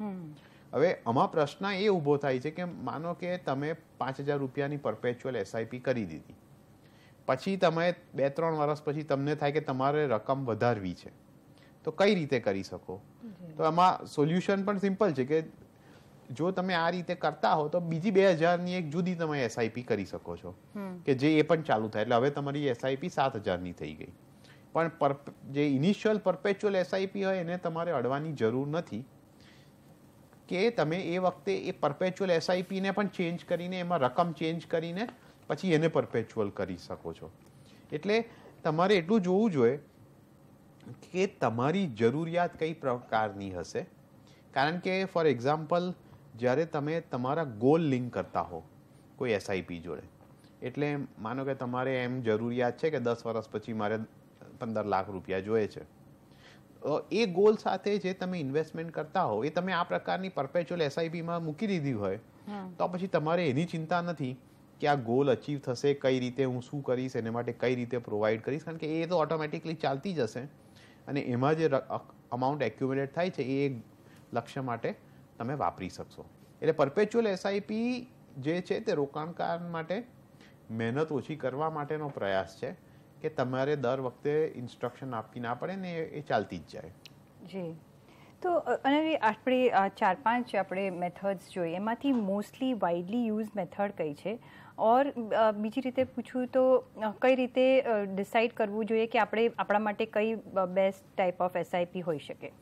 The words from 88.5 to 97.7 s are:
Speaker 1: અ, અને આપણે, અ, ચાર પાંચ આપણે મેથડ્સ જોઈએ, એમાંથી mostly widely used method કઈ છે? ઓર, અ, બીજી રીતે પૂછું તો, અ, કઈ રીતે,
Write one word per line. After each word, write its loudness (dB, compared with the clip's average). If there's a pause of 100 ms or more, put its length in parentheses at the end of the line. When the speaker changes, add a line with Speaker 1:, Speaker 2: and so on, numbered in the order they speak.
Speaker 1:
અ, 2 (100)
અને 4
આપણે, 2
અ, 4
ચાર 2
પાંચ 0
આપણે -2
મેથડ્સ -4
જોઈએ, -2
એમાંથી -2
mostly 0
widely 0
used -4
method -4
કઈ -4
છે? -8 (420)
ઓર, 6 (240)
અ, 6
બીજી -2
રીતે 0
પૂછું -4
તો, 6
અ, 2 (380)
કઈ 8
રીતે, 4